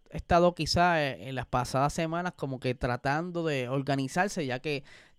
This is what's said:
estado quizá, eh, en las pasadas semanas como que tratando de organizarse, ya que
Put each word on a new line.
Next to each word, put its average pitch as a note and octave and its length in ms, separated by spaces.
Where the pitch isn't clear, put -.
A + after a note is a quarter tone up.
estado F3 440
quizá, E3 480
eh, B2 280
en C3+ 60
las B2 100
pasadas C3 480
semanas E3+ 420
como C3+ 240
que B2+ 160
tratando D#3 720
de C3 240
organizarse, C#3 760
ya B2+ 140
que C#3+ 240